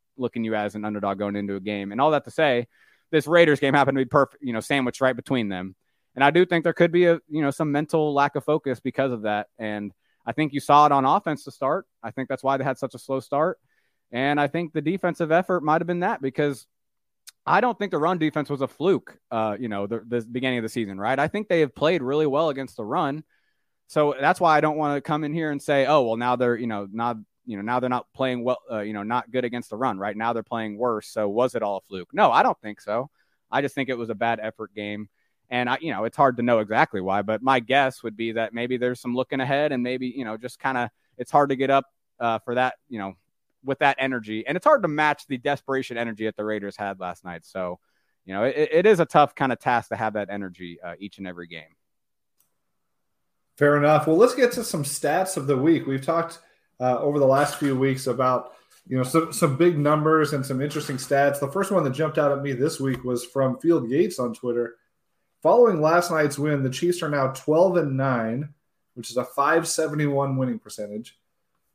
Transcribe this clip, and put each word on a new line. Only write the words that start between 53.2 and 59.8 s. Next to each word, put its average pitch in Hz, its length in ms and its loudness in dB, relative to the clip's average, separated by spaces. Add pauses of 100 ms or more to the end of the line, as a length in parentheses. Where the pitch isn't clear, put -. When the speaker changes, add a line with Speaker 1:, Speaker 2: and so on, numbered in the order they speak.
Speaker 2:
Fair 147 200 4
enough. 151 320 4
Well, 160 80 4
let's 240 180 6
get 240 180 2
to 240 120 -6
some 156 180 -4
stats 160 540 -2
of 139 100 -6
the 139 100 2
week. 147 300 2
We've 135 180 -4
talked, 165 360 -4 (400)
uh, 127 180 2
over 147 200 0
the 139 80 4
last 143 320 4
few 135 200 0
weeks 131 300 0
about, 127 440 0 (360)
you 131 80 -4
know, 127 80 2
some, 165 280 0
some 143 240 0
big 170 220 4
numbers 151 540 2